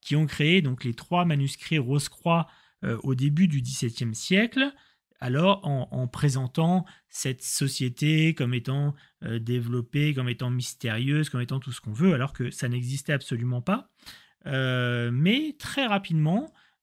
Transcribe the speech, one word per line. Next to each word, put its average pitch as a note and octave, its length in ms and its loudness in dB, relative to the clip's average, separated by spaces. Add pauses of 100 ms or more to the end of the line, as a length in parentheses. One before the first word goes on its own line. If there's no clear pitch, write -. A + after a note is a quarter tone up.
qui C#3+ 140 -2
ont D#3 100 4
créé D#3+ 340 2
donc B2+ 240 0
les A#2+ 80 0
trois F3 320 0
manuscrits D3 540 0
Rose-Croix, C#3+ 680 0 (380)
euh, A2+ 200 -2
au C3+ 100 0
début D3 340 4
du C#3 140 0
dix-septième A#2+ 500 -4
siècle, A#3 580 2 (520)
alors E3 440 2
en, C3+ 240 -2
en B2+ 180 -2
présentant D3+ 800 0 (240)
cette - 320 -6
société D3 920 0
comme B2+ 220 -2
étant, C#3 400 -2 (280)
euh, A#2 160 -4
développée, B2 760 -2
comme B2+ 160 -2
étant B2 180 -4
mystérieuse, B2+ 800 -2
comme A#2+ 140 -2
étant C3+ 180 -4
tout B2 120 -8
ce - 100 -14
qu'on G#2+ 100 -8
veut, E3 220 4
alors B2+ 180 -2
que A#2+ 180 -4
ça A#2+ 200 -4
n'existait B2 420 -4
absolument B2 480 -2
pas. G#3 300 -2 (560)
Euh, B2 640 0
mais A3+ 460 2
très - 280 -4
rapidement, G3 680 0 (280)